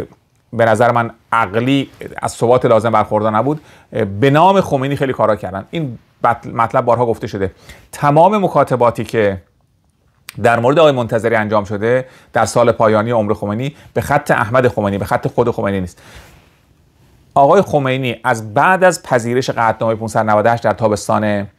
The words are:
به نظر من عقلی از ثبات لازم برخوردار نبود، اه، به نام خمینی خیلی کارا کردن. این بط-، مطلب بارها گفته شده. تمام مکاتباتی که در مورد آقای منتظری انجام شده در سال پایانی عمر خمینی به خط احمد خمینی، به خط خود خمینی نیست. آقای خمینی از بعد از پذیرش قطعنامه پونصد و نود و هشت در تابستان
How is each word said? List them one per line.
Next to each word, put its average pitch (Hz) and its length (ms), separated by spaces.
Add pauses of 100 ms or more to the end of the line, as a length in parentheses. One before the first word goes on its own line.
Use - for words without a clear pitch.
(520)
به 113 120
نظر 113 280
من 117 180 (220)
عقلی 117 580 (320)
از 110 100
ثبات 123 320
لازم 113 260
برخوردار 107 400
نبود، 131 300 (320)
اه، 113 120
به 101 260
نام 180 300
خمینی 139 360
خیلی 135 160
کارا 110 240
کردن. 95 340
این 151 280 (260)
بط-، 120 220
مطلب 120 380
بارها 120 220
گفته 113 200
شده. 95 240 (420)
تمام 170 520
مکاتباتی 123 600
که 101 380 (1000)
در 117 180
مورد 131 180
آقای 156 140
منتظری 117 420
انجام 107 300
شده 110 400 (280)
در 113 120
سال 120 280
پایانی 107 380
عمر 107 240
خمینی 110 420 (180)
به 123 60
خط 143 300
احمد 123 380
خمینی، 101 300
به 98 60
خط 123 240
خود 120 220
خمینی 101 300
نیست. 92 220 (1300)
آقای 147 280
خمینی 131 640
از 113 300
بعد 175 300
از 180 180
پذیرش 123 480
قطعنامه 113 460
پونصد 110 240
و - 20
نود 107 240
و - 20
هشت 117 140
در 110 100
تابستان 107 760 (120)